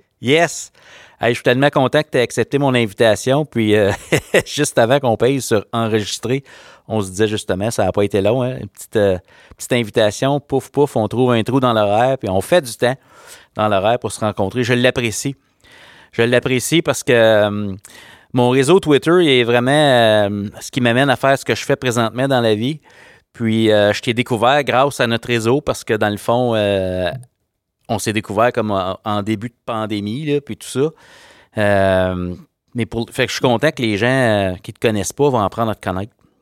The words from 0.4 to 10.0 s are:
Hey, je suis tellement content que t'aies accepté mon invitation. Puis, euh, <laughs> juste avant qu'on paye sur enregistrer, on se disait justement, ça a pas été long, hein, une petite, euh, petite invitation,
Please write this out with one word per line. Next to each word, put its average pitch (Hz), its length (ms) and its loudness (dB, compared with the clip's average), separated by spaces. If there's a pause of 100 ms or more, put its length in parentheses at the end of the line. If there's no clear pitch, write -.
Hey, 117 100 0
je 120 60 0
suis - 80 -12
tellement 135 280 2
content 147 320 0
que - 60 -12
t'aies 131 120 0
accepté 120 380 -2
mon 135 160 2
invitation. 120 720 2
Puis, 107 300 0
euh, 104 160 4 (280)
<laughs> - 260 -2
juste - 320 -4
avant 127 220 4
qu'on 120 180 0
paye 131 240 0
sur 104 320 -2
enregistrer, 113 720 -4 (440)
on 107 140 -2
se 95 80 -6
disait 98 180 -2
justement, 104 440 -4
ça 101 160 -2
a 90 40 -2
pas 104 120 0
été 101 180 -2
long, 117 220 0
hein, 127 180 -6
une 101 80 -14
petite, - 260 -12
euh, 101 220 2 (400)
petite - 160 -8
invitation, 120 680 0